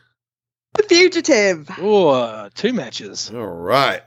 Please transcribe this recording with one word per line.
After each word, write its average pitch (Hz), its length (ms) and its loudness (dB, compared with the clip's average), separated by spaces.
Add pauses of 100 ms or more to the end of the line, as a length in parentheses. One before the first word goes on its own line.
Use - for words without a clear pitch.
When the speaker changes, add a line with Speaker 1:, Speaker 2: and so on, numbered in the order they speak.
(720)
Speaker 1:
The 415 100 2
Fugitive. 254 840 2 (100)
Speaker 2:
Oh, 196 300 4
uh, 113 440 -2
two 240 200 -4
matches. 113 600 -10
Speaker 3:
All 117 120 -8
right. 95 600 -2